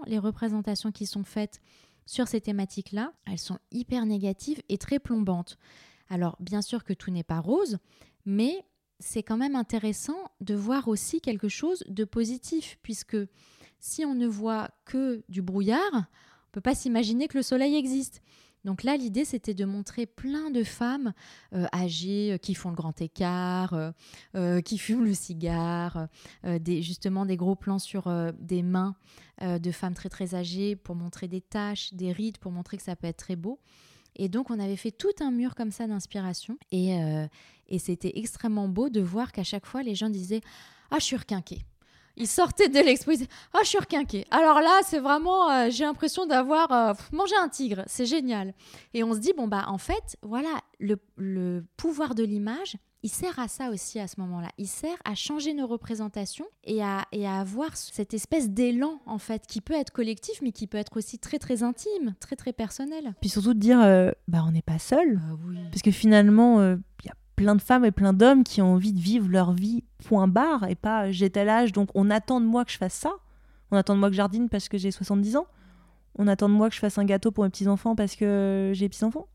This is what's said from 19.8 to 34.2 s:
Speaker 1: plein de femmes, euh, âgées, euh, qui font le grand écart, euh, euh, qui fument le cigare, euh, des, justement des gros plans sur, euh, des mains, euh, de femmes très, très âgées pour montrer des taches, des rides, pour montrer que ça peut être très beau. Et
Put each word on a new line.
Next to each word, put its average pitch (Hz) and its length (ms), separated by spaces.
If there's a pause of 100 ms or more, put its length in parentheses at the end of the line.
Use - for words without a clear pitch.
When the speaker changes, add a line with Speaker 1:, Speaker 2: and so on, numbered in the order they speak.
Speaker 1:
plein 294 460
de 240 140
femmes, 240 500 (400)
euh, 180 180
âgées, 185 600
euh, 190 60
qui - 160
font 180 160
le 170 40
grand 160 260
écart, 180 720
euh, 160 200 (420)
euh, 180 260
qui 202 180
fument 233 260
le 208 100
cigare, 170 920 (360)
euh, 175 140
des, 165 240
justement 190 420
des 190 120
gros 180 180
plans 196 240
sur, 185 300
euh, 170 300
des 175 240
mains, 185 340 (460)
euh, 175 180
de 175 100
femmes 180 240
très, 185 160
très 185 240
âgées 185 420
pour 180 200
montrer 175 320
des 180 120
taches, 208 540
des 180 180
rides, 208 240
pour 185 160
montrer 175 240
que 190 60
ça 180 140
peut - 100
être 170 100
très - 200
beau. 202 240 (560)
Et 190 120